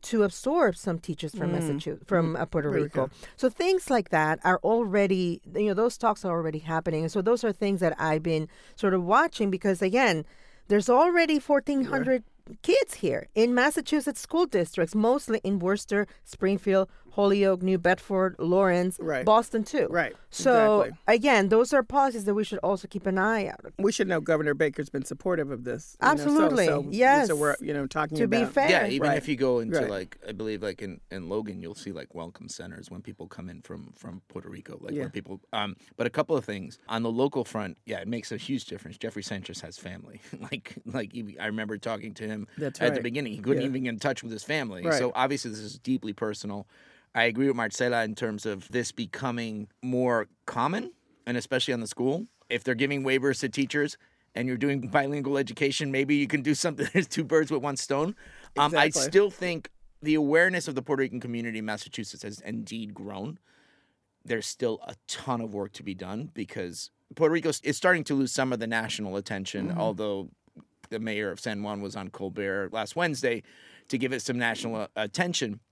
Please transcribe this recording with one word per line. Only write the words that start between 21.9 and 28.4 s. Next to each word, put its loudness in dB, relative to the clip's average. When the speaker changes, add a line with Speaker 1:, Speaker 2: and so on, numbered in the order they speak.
Speaker 1:
that 2
we 0
should -4
also -2
keep -6
an 2
eye 2
out. -12
Speaker 2:
We 4
should 0
know 2
Governor 2
Baker's 0
been -4
supportive -4
of -8
this. -8
You 0
know, 4
so, -2
Speaker 1:
Absolutely. 4
Speaker 2:
so, 2
Speaker 1:
Yes. 6
Speaker 2:
so 2
we're, 2
you -4
know, -2
talking -2
Speaker 1:
To 4
be 2
Speaker 2:
about 2